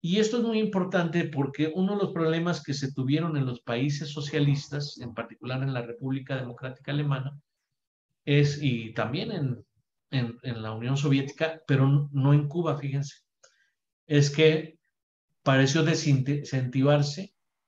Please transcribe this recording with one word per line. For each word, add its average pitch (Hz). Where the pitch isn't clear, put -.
Y 180
esto 220
es 220
muy 226
importante 175
porque 147
uno 190
de 196
los 143
problemas 165
que 143
se 135
tuvieron 151
en 139
los 123
países 143
socialistas, 143
en 120
particular 127
en 135
la 120
República 131
Democrática 127
Alemana, 143
es, 147
y 113
también 147
en, 123
en, 120
en 113
la 110
Unión 120
Soviética, 143
pero 135
n-, 143
no 139
en 147
Cuba, 156
fíjense, 139
es 143
que 156
pareció 135
desincentivarse 143